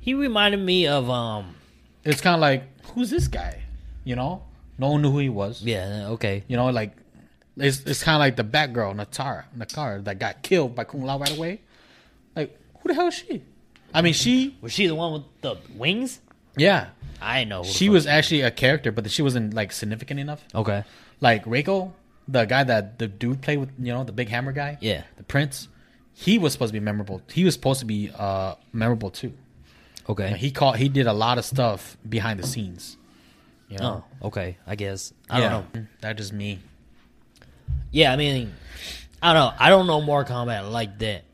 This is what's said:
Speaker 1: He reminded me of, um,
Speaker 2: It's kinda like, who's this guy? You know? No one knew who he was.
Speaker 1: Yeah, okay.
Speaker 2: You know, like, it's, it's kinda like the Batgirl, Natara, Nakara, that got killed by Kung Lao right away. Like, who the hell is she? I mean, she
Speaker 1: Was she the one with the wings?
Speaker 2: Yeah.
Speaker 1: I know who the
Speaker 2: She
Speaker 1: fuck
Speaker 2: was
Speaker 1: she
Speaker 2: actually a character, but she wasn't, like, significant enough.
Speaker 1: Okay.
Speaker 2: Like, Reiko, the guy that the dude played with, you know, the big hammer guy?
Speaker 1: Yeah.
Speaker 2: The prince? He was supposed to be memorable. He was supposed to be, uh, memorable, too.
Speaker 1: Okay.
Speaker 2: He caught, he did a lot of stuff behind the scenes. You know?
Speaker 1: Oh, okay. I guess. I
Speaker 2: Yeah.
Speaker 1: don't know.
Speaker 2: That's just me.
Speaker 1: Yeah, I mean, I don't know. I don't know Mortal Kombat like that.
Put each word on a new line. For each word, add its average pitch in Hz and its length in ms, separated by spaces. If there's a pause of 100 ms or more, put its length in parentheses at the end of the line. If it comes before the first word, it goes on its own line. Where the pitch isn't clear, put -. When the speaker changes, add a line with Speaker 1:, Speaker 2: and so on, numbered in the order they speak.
Speaker 1:
He 254 140
reminded 208 460
me 180 260
of, 139 240
um, 110 440 (480)
Speaker 2:
It's 147 200
kinda 175 160
like, 139 260 (300)
who's 240 160
this 262 180
guy? - 320 (440)
You 123 120
know? 147 260 (360)
No 135 140
one 147 100
knew 143 80
who 139 80
he 143 100
was. 104 340
Speaker 1:
Yeah, 101 500
okay. 101 360
Speaker 2:
You 123 80
know, 123 140
like, 107 260 (640)
it's, 135 220
it's - 220
kinda 156 160
like 135 180
the 120 80
Batgirl, 117 520
Natara, 104 480 (120)
Nakara, 113 480
that 101 140
got 104 240
killed 147 320
by 117 100
Kung 139 180
Lao 135 160
right 143 180
away. 170 240 (760)
Like, 151 240 (220)
who - 80
the 349 60
hell 349 140
is 339 60
she? - 280 (500)
I 160 80
mean, 170 140
she 254 480
Speaker 1:
Was 117 100
she 190 140
the 160 80
one 165 180
with 151 100 (200)
the 113 140 (200)
wings? 196 440 (360)
Speaker 2:
Yeah. 151 300 (340)
Speaker 1:
I 120 240
know 101 140
who 90 80
the 95 80
Speaker 2:
She 185 140
Speaker 1:
fuck 208 40
Speaker 2:
was 165 120
Speaker 1:
she 139 40
Speaker 2:
actually 151 340
a 120 80
character, 131 420
but 104 180
she - 100
wasn't, 123 320
like, 107 200
significant 113 480
enough. 147 220 (120)
Speaker 1:
Okay. 104 300 (360)
Speaker 2:
Like, 113 240
Reiko, 180 480 (360)
the 127 160
guy 127 200
that 110 340
the 113 100
dude 120 340
played 147 160
with, 135 200
you 123 140
know, 127 120
the 110 80
big 117 160
hammer 127 240
guy? 143 280
Speaker 1:
Yeah. 98 220 (140)
Speaker 2:
The - 80
prince? 139 440 (460)
He 214 240
was 156 140
supposed 117 200
to 110 60
be 104 60
memorable. 104 380 (100)
He 175 120
was 175 100
supposed 135 260
to 123 60
be, 104 300
uh, 95 380 (180)
memorable, 110 380
too. - 220 (760)
Speaker 1:
Okay. 101 300
Speaker 2:
He 135 120
caught, 135 280
he 135 100
did 135 180
a 110 60
lot 113 260
of 110 60
stuff 120 520 (120)
behind 110 320
the 87 60
scenes. 98 500 (720)
You 98 100
know? 113 260 (180)
Speaker 1:
Oh, 104 60
okay. 90 280 (100)
I 95 80
guess. 98 380 (160)
I 127 120
Speaker 2:
Yeah. 113 100
Speaker 1:
don't 98 240
know. 110 120 (140)
Speaker 2:
That's 110 180
just 101 140
me. 101 280 (1300)
Speaker 1:
Yeah, 147 220
I 131 40
mean, 135 360 (680)
I 170 100
don't 147 180
know. - 80
I 139 120
don't 190 160
know 156 140
Mortal 143 360
Kombat 113 340
like 110 280
that. 107 360